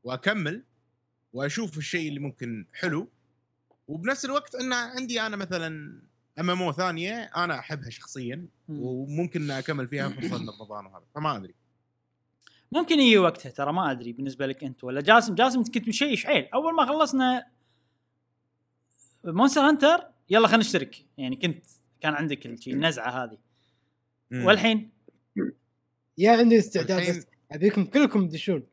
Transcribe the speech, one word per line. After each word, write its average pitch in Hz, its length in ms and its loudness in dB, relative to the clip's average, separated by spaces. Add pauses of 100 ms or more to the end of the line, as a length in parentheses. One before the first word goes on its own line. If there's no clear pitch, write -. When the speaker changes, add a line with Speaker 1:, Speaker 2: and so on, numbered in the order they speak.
Speaker 1:
وأكمل 180 600 -4 (680)
وأشوف 147 440 -6
الشيء 156 320 -6
اللي 143 100 -8
ممكن 117 540 -10
حلو. 170 360 -6 (760)
وبنفس 214 380 -6
الوقت 277 300 -4
إن 254 180 -4
عندي 247 480 -6
أنا 220 140 -4
مثلًا 165 640 -8 (380)
ام 175 100 -2
ام 185 120 -2
او 175 100 -2
ثانية 180 520 -4
أنا 170 360 -4
أحبها 127 300 -10
شخصيًا. 131 580 -12 (200)
Speaker 2:
مم. 151 140 -10
Speaker 1:
وممكن 143 720 -4
أكمل 135 360 -4
فيها 139 220 -4
في - 200 -8
فصل 113 200 -6
رمضان 104 360 -16
وهذا. 95 200 -20 (100)
فما 151 200 -4
أدري. 92 200 -14 (1160)
Speaker 2:
ممكن 330 280 2
يجي 233 180 8
وقتها 165 320 2
ترى، 143 240 -4
ما 175 180 0
أدري 120 220 -8
بالنسبة 135 320 -6
لك 135 180 -6
أنت 131 200 -12
ولا 127 180 -4
جاسم. 220 340 6
جاسم 247 280 2
كنت 226 240 -4
مشيش 262 380 0
حيل. 185 280 2
أول 311 220 0
ما 302 100 4
خلصنا 262 600 0 (1800)
مونستر 262 380 2
هانتر، 302 460 4 (220)
يلا 220 180 6
خلينا 220 160 6
نشترك. - 420 -4 (120)
يعني 127 180 -6
كنت، 170 300 -4 (360)
كان 156 120 -2
عندك 143 320 -4
الشي، 120 260 -12
النزعة 127 520 -2
هذه. 110 140 -12 (960)
Speaker 1:
مم. 127 140 -4
Speaker 2:
والحين؟ 214 460 2 (1300)
Speaker 3:
يا 196 140 6
عندي 233 260 8
استعداد، 185 420 0
Speaker 1:
الحين 175 180 0
Speaker 3:
بس 160 80 -14 (260)
أبيكم 190 340 2
كلكم 226 420 2
تدشون. 156 460 -4